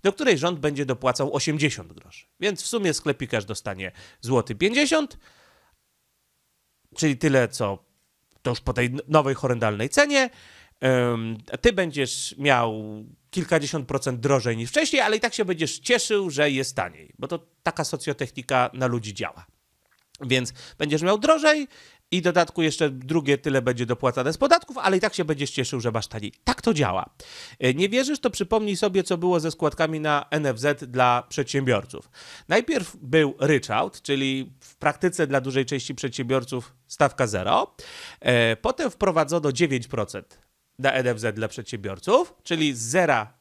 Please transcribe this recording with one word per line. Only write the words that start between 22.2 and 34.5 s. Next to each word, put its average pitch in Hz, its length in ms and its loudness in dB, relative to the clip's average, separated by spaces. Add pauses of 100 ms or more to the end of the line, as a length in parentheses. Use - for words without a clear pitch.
w - 20 -10
dodatku 175 380 2
jeszcze 156 280 2
drugie 135 480 0
tyle 135 240 0
będzie 120 240 0
dopłacane 127 480 0
z - 40 -8
podatków, 294 400 2
ale 190 200 2
i - 20 2
tak 214 140 0
się 180 120 -2
będziesz 143 260 -4
cieszył, 131 280 -4
że 117 120 -2
masz 110 160 -4
taniej. 104 260 -10 (100)
Tak - 180 -2
to 226 120 2
działa. 101 360 0 (500)
E, 127 140 2
nie 180 160 2
wierzysz? 262 300 0
To 247 100 0
przypomnij 208 480 -2
sobie, 190 260 0
co 180 140 -2
było 180 220 2
ze 156 120 -2
składkami 156 480 -2
na 151 300 0
N 151 160 0
F 120 140 0
Z 143 320 -2
dla 123 380 4
przedsiębiorców. 131 800 -2 (380)
Najpierw 240 540 0
był 147 380 4
ryczałt, 135 600 0
czyli 135 580 -2